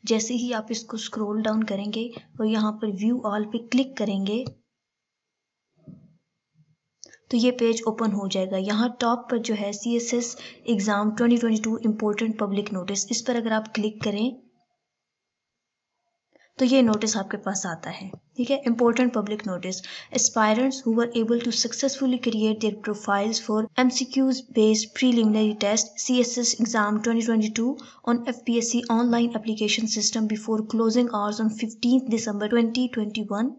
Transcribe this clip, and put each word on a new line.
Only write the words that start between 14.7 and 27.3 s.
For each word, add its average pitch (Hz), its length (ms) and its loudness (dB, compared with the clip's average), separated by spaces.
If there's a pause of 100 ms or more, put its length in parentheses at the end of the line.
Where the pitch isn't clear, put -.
तो 262 60 4
ये 262 160 6
नोटिस 214 360 2
आपके 196 200 -6
पास 196 280 -4
आता 165 240 -8
है। 190 200 -12 (280)
ठीक 247 140 -2
है, 277 160 0
इंपॉर्टेंट 233 460 4
पब्लिक 214 340 -4
नोटिस, 185 340 -6 (360)
aspirants 226 680 2
who 226 140 2
were 233 100 2 (120)
able 233 260 2
to 233 140 0
successfully 254 680 0
create 220 380 2
their 208 120 0 (120)
profiles 208 580 -2
for 214 140 0 (240)
M 247 160 6
C 247 160 -4
Qs 262 260 2 (160)
based 214 400 4
preliminary 214 680 4
test 214 400 0
C 247 200 2
S 240 100 0 (100)
S 233 160 2
exam 214 480 2
twenty 226 220 2
twenty-two 220 400 2 (360)